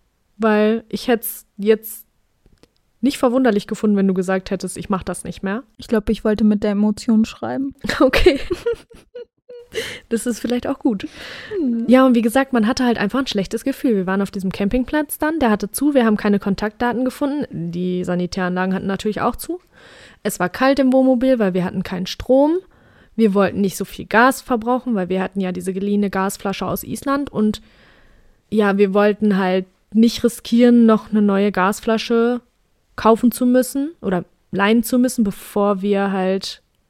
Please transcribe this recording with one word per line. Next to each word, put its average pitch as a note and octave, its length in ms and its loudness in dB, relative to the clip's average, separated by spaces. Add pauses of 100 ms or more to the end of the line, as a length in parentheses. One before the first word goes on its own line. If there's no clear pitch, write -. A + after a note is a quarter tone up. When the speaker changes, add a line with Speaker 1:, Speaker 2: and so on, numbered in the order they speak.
(360)
Speaker 1:
weil G#3+ 520 2
ich - 200 -6
hätt's - 380 -4 (100)
jetzt G#3+ 500 0 (920)
nicht C4+ 180 0
verwunderlich B3 480 2
gefunden, G#3 300 0
wenn G3 120 2
du F#3 60 2
gesagt F#3 360 -2
hättest, F#3 260 -6
„Ich E3+ 120 -10
mach F#3 140 -2
das - 220 -8
nicht F3 180 -10
mehr.“ F3+ 220 -6 (120)
Speaker 2:
Ich - 120 -18
glaub, G#3+ 200 0
ich A3 160 -2
wollte G#3+ 200 2
mit G#3+ 180 4
der G#3 100 0
Emotion G#3+ 520 2
schreiben. C4 500 -6 (140)
Speaker 1:
<laughs> - 120 -6
Okay. - 400 6 (1700)
Das A#3 160 -4
ist A#3 140 -4
vielleicht A#3+ 260 -4
auch C#4 120 -4
gut. A#3 280 -2 (500)
Speaker 2:
Hm. A#3 320 -2
Speaker 1:
Ja, C4 160 8
und B3+ 100 4
wie A#3 60 4
gesagt, C4 320 0
man A3+ 140 2
hatte B3+ 180 0
halt A#3+ 140 2
einfach G#3 200 -2
ein C4 80 -2
schlechtes - 380 -6
Gefühl. C4+ 320 0
Wir F#3 100 -2
waren F#3+ 140 -2
auf G3 100 -4
diesem F#3+ 220 -6
Campingplatz B3+ 640 -2
dann, D#4 220 -2
der B3+ 120 2
hatte G#3 200 -2
zu, C#4+ 240 -2
wir B3 100 4
haben G#3+ 140 2
keine G3+ 200 2
Kontaktdaten G#3+ 680 -4
gefunden. C4 680 -4
Die F3+ 320 -4
Sanitäranlagen F3+ 680 -4
hatten - 120 -4
natürlich G3 360 -4
auch A#3+ 120 -2
zu. - 260 -10 (640)
Es - 160 -6
war F3+ 120 -2
kalt C4+ 280 2
im C4 140 2
Wohnmobil, C4 460 4
weil F#3+ 160 0
wir F3+ 100 0
hatten F#3 180 -4
keinen F#3 240 -8
Strom. D4 520 2 (580)
Wir A3 160 4
wollten F#3+ 300 0
nicht F#3+ 160 -2
so G3 80 -6
viel - 180 -14
Gas B3 380 2
verbrauchen, A#3+ 520 -2
weil F#3 140 -2
wir F#3 140 -2
hatten F#3+ 180 -6
ja F#3 120 -4
diese F3+ 200 -6
geliehene G3+ 380 -2
Gasflasche G3 560 -4
aus F#3 180 -6
Island. C#4 460 -6
Und G#3+ 320 -2 (880)
ja, G3+ 260 2
wir G3 160 2
wollten G#3 460 2
halt F#3 260 0 (300)
nicht A3+ 300 4
riskieren, A#3+ 600 4
noch A3 240 2
eine G#3+ 120 2
neue G3+ 300 2
Gasflasche A3+ 880 0 (560)
kaufen A3+ 360 4
zu B3+ 140 -2
müssen B3+ 540 0
oder F#3 240 -2 (260)
leihen G#3+ 320 2
zu B3+ 160 0
müssen, B3 260 2
bevor G3+ 580 -2
wir G3 300 0
halt F#3+ 500 -4 (260)